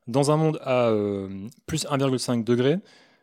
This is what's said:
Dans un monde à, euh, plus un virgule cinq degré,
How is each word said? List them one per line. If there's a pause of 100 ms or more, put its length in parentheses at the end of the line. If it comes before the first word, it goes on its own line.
Dans
un
monde
à,
euh, (200)
plus
un
virgule
cinq
degré, (440)